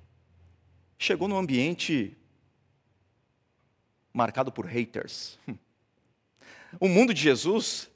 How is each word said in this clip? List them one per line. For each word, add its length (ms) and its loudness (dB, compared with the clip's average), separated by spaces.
chegou 300 -2
num 100 -2
ambiente 800 -2
marcado 380 -2
por 140 -8
haters. 760 -8
O 80 4
mundo 260 6
de 80 -2
Jesus 760 2